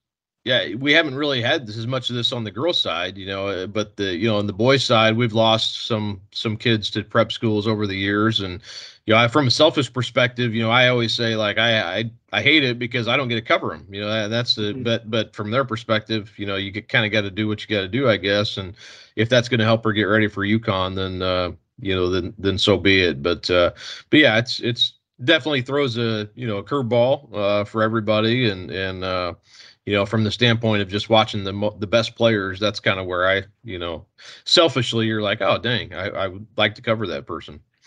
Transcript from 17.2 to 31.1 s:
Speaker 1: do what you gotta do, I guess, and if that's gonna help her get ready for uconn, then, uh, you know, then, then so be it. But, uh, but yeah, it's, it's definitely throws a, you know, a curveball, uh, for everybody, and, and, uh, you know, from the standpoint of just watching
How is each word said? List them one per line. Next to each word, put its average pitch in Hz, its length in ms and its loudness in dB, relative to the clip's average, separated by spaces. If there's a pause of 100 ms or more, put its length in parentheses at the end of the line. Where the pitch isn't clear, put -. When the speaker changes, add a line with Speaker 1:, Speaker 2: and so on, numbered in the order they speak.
Speaker 1:
do 107 180 -2
what 104 140 -4
you 107 120 -4
gotta 95 140 -2
do, 127 200 0
I 101 100 4
guess, 101 400 -2
and 92 160 -10 (420)
if 110 140 0
that's 120 180 4
gonna 110 160 2
help 113 200 2
her 107 80 2
get 101 120 2
ready 104 240 2
for 98 180 -6
uconn, 98 480 0
then, 92 280 -4
uh, 90 300 -2 (280)
you 95 140 -2
know, 90 160 2
then, 90 280 -2
then 98 200 -2
so 101 200 4
be 95 240 4
it. 73 200 0
But, 85 280 -2
uh, 87 220 4 (380)
but 147 100 6
yeah, 113 180 6
it's, - 220 -4
it's - 320 -2 (320)
definitely 147 380 2
throws 135 340 -2
a, 110 380 -2
you 127 120 -10
know, 101 120 -4
a 98 60 -10
curveball, 123 680 0
uh, 104 300 0
for 110 180 -2
everybody, 110 680 2
and, 92 200 -8
and, 92 340 -6
uh, 90 280 -2 (540)
you 101 80 -2
know, 101 100 2
from 110 180 0
the 104 80 2
standpoint 117 520 2
of 92 80 -4
just 101 180 -4
watching 107 360 2